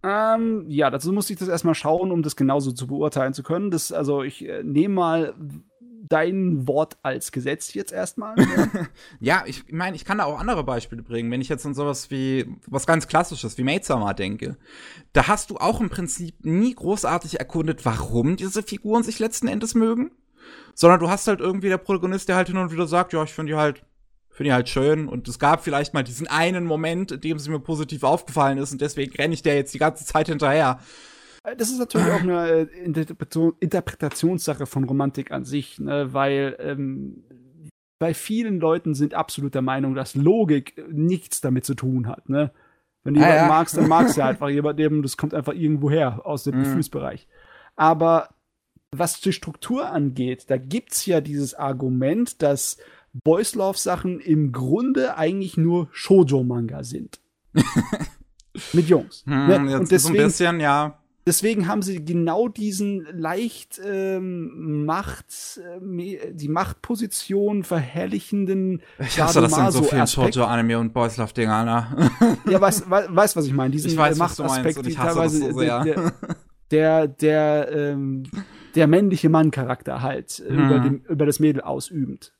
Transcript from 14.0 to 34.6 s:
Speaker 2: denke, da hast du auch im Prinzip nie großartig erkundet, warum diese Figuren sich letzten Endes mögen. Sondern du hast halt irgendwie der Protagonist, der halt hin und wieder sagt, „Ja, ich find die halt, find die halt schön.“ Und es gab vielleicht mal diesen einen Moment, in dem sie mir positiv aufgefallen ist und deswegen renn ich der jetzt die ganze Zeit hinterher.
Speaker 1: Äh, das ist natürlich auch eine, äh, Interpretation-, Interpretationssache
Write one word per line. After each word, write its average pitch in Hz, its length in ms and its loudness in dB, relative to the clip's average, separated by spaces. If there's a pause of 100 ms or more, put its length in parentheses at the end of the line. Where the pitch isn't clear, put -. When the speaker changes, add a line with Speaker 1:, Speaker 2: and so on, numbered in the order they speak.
Speaker 2:
denke, 104 440 -8 (560)
da 135 140 6
hast 208 240 0
du 196 60 -10
auch 220 220 0
im 196 100 0
Prinzip 170 540 -8
nie 196 300 2
großartig 202 680 -2
erkundet, - 460 -4
warum 117 500 0
diese 190 280 -6
Figuren 214 400 0
sich 226 160 -6
letzten - 280 -2
Endes 220 280 -4
mögen. 226 360 0 (600)
Sondern 170 260 8
du 165 100 0
hast 196 180 -2
halt 202 120 0
irgendwie 190 300 -2
der 185 80 2
Protagonist, 185 520 -4
der 185 60 2
halt 185 120 2
hin 180 100 -4
und 180 140 -2
wieder 165 160 -2
sagt, 175 260 0
„Ja, 160 100 0
ich 156 100 -8
find 156 160 -8
die 151 60 -2
halt, 151 280 0 (480)
find - 160 -4
die 139 60 4
halt 123 160 0
schön.“ 151 380 0
Und 123 200 -10
es - 100 -12
gab 156 260 2
vielleicht 147 300 -4
mal 139 100 0
diesen 123 240 -8
einen 175 380 0
Moment, 165 460 -2
in 135 100 -10
dem 160 160 -4
sie 147 140 -8
mir 151 80 -4
positiv 151 440 -6
aufgefallen 139 540 0
ist 139 140 -6
und 139 100 -6
deswegen 135 340 -6
renn 151 160 0
ich 160 120 -6
der 147 120 4
jetzt 139 180 -2
die - 60 -10
ganze 156 260 0
Zeit 156 240 0
hinterher. 147 500 2 (640)
Speaker 1:
Äh, 247 120 -8
das 233 140 -2
ist 254 80 -6
natürlich 180 340 0
auch 175 100 2
eine, 175 280 0
äh, 165 120 4 (220)
Interpretation-, 165 760 -2
Interpretationssache 160 1040 -2